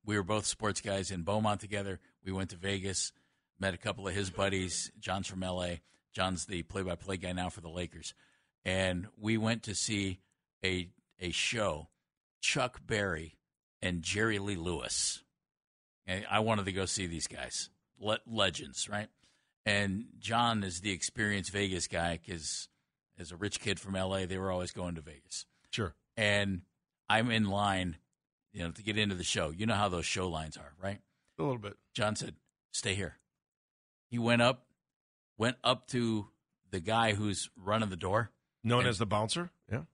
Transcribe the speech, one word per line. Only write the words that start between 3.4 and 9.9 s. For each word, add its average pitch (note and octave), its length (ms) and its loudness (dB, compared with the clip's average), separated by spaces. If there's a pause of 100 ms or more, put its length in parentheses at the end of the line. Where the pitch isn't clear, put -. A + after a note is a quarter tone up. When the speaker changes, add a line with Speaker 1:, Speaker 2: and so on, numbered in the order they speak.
Speaker 1:
met F#2+ 140 0
a F2 40 -6
couple G2 300 -4
of F2+ 60 -2
his G2 160 0
buddies. F#2+ 720 0
John's F#2+ 280 -4
from F#2 160 -6
L F2+ 200 -2
A. F2 180 -4 (300)
John's F#2 340 -2
the F2 180 -4
play-by-play F#2+ 540 -4
guy F2+ 140 -4
now F2+ 180 -2
for - 120 -12
the E2 80 -12
Lakers. E2 440 -8 (520)
And F#2 420 2 (100)
we A2 200 2
went A2 260 2
to G2+ 120 -6
see G2 440 -2 (440)